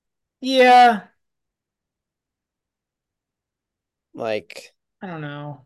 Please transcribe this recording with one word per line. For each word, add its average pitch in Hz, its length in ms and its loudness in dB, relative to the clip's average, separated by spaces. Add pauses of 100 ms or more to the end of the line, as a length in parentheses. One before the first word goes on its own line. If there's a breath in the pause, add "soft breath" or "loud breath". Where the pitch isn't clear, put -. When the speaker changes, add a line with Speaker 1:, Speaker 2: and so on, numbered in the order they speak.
(400)
Speaker 1:
Yeah. 247 640 4 (3000)
Speaker 2:
Like, - 580 -10 (280)
Speaker 1:
I - 60 -18
don't 160 140 -14
know. 147 460 -16